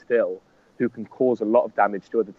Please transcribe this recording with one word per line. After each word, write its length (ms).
still 380
who 120
can 160
cause 340
a 60
lot 180
of 100
damage 360
to 100
other 180